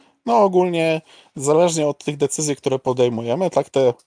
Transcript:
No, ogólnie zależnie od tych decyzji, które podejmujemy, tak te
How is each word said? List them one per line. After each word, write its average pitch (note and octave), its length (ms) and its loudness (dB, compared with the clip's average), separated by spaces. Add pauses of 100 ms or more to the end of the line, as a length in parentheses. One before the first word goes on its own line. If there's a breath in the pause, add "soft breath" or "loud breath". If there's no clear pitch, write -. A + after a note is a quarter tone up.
(260 soft breath)
No, A#3 120 2
ogólnie F3+ 640 0 (360 soft breath)
zależnie D#3 520 2
od - 160 -8
tych D3 120 -4
decyzji, C#3+ 400 -2
które C3 220 -4
podejmujemy, B2 720 -2
tak C3+ 200 -2
te C3 240 2 (120)